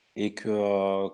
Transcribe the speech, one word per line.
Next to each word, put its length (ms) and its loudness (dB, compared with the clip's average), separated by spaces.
et 200 -2
que, 160 -6
euh, 640 2